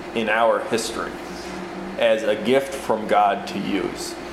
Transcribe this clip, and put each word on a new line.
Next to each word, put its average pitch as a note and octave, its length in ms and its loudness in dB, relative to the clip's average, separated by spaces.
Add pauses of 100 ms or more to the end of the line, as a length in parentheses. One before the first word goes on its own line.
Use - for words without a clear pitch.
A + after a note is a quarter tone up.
(140)
in A2 160 0
our A2 360 4
history A2+ 460 -2 (880)
as A2+ 240 4
a G#2 140 2
gift B2 400 2
from G#2+ 320 -2
God G2+ 400 4
to - 120 -6
use. G2 540 -4 (200)